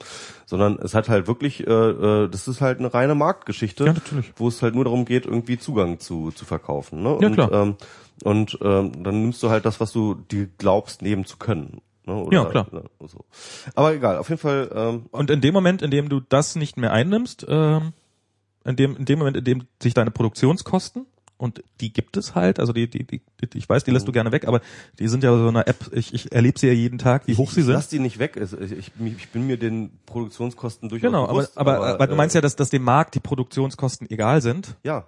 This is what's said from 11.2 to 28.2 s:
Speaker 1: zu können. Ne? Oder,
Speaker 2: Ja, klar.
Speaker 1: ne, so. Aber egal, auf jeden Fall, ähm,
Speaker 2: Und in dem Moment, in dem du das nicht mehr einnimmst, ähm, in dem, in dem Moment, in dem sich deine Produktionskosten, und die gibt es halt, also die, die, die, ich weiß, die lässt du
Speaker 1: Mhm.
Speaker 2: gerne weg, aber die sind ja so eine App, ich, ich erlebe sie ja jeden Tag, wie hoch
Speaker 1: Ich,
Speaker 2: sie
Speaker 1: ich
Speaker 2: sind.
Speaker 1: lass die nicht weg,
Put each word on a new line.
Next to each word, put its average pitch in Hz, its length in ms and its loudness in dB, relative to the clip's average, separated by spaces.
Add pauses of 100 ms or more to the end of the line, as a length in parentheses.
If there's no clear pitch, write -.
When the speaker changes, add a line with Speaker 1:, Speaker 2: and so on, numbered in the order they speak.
Speaker 1:
zu - 120 -20
können. - 440 -6 (240)
Ne? 92 100 -6
Oder, 101 220 2
Speaker 2:
Ja, 120 80 4
klar. 92 260 -2
Speaker 1:
ne, 82 120 -14 (220)
so. - 200 -20 (500)
Aber 156 180 4
egal, 117 240 0
auf 78 120 -6
jeden 160 120 -4
Fall, 139 320 -2
ähm, 117 380 -4
Speaker 2:
Und 135 180 -2
in 147 120 4
dem 143 120 4
Moment, 185 280 4
in 151 100 -2
dem 143 160 0
du 143 140 0
das 139 340 2
nicht 156 220 -4
mehr 117 160 0
einnimmst, 196 560 0
ähm, 156 420 2 (720)
in 127 140 -2
dem, 135 180 2
in 139 100 -6
dem 143 140 2
Moment, 143 180 0
in 131 60 -4
dem 127 200 0 (180)
sich 120 120 2
deine 113 180 2
Produktionskosten, 175 960 0 (340)
und 120 220 -6 (200)
die 113 120 -6
gibt - 240 -4
es - 160 -8
halt, 180 260 2
also 120 140 0
die, 117 160 -2
die, - 160 -8
die, - 160 -10 (320)
ich - 160 -8
weiß, 113 140 2
die 127 80 -2
lässt 123 160 2
du - 40 -6
Speaker 1:
Mhm. - 20 -4
Speaker 2:
gerne 113 180 0
weg, 143 160 -2
aber 117 120 2 (380)
die 110 100 -2
sind 127 160 0
ja 120 140 6
so 117 100 4
eine 113 200 2
App, 127 80 2 (160)
ich, - 200 -4
ich - 200 -8
erlebe 123 260 4
sie - 80 0
ja 123 80 6
jeden 120 240 0
Tag, 127 300 2
wie 117 80 2
hoch 131 140 2
Speaker 1:
Ich, - 40 -12
Speaker 2:
sie - 60 0
Speaker 1:
ich 151 80 6
Speaker 2:
sind. 131 80 4
Speaker 1:
lass - 140 -2
die 151 100 -4
nicht 117 180 -4
weg, 131 200 -4